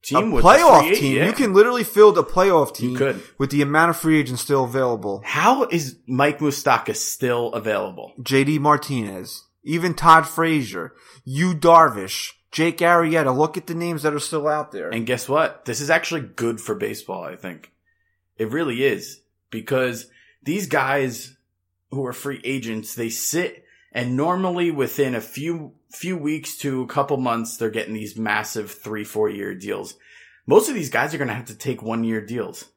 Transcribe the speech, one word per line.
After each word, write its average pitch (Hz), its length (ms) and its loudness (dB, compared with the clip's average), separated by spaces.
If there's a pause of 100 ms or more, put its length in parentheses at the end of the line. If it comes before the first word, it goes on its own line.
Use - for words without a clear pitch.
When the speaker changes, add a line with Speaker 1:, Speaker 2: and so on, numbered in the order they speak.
Speaker 1:
Team 143 280 -6
Speaker 2:
a 151 60 -4
Speaker 1:
with - 80 4
a - 40 10
Speaker 2:
playoff 294 300 10
Speaker 1:
free 156 120 4
agent, 214 100 2
Speaker 2:
team. 143 160 0
Speaker 1:
yeah. 175 100 2
Speaker 2:
You 220 60 0
can 226 200 0
literally 226 320 6
field 208 320 8
a 165 60 2
playoff 180 460 4 (120)
Speaker 1:
You 123 100 -2
Speaker 2:
team 123 60 -6
Speaker 1:
could. 127 260 -2 (140)
Speaker 2:
with 135 140 -2
the 143 120 0
amount 156 280 2
of 160 80 -2
free 160 220 4
agents 127 200 -4
still 139 240 0
available. 117 640 -2
Speaker 1:
How 233 380 2
is 147 420 -4
Mike 143 320 2
Moustakas 135 580 0
still 120 560 -2
available? 101 600 -4 (100)
Speaker 2:
J 135 220 2
D 151 160 0
Martinez, 123 840 -2 (200)
even 170 300 -2
Todd 160 340 8
Frazier, 131 680 -2 (300)
Yu 151 300 -2
Darvish, 147 760 6 (200)
Jake 165 280 0
Arrieta. 165 580 4
Look 156 220 0
at - 80 -12
the 170 80 -8
names 170 300 -6
that 151 100 0
are 143 60 -4
still 147 280 -4
out 151 240 -2
there. 87 180 -8
Speaker 1:
And 113 140 -4
guess 123 240 -4
what? 151 380 -2
This 147 160 -6
is 143 80 -4
actually 165 320 -2
good 117 400 -6
for 107 140 -4
baseball, 98 480 -8
I 78 120 -12
think. 90 340 -14 (680)
It 110 140 -4
really 135 300 -2
is. 104 380 -2 (300)
Because 123 560 -4 (360)
these 175 240 -4
guys 135 680 -2 (540)
who 135 160 -6
are 120 80 -8
free 139 280 -10
agents, 113 520 -8
they 117 160 -4
sit, - 540 -6 (280)
and 123 240 -4
normally 175 540 0
within 135 440 -2
a 113 60 -4
few, 156 540 -10 (180)
few 180 240 -8
weeks 151 420 -6
to 131 220 -4
a 127 60 -4
couple 139 320 -2
months, 117 400 -4
they're 113 100 -2
getting 107 240 -6
these 107 240 -10
massive 107 540 -4
three, 107 340 -10
four-year 101 520 -2
deals. 98 400 -10 (500)
Most 214 240 4
of 277 40 -4
these 165 140 -4
guys 143 240 -2
are 160 60 -6
gonna 127 160 -4
have 120 140 -10
to 110 60 -18
take - 280 -8
one-year 113 420 -4
deals 110 400 -8 (120)